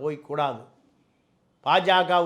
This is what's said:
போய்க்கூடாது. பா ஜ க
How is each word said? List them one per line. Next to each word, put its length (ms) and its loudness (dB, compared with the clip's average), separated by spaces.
போய்க்கூடாது. 600 -6
பா 100 2
ஜ 100 4
க 160 2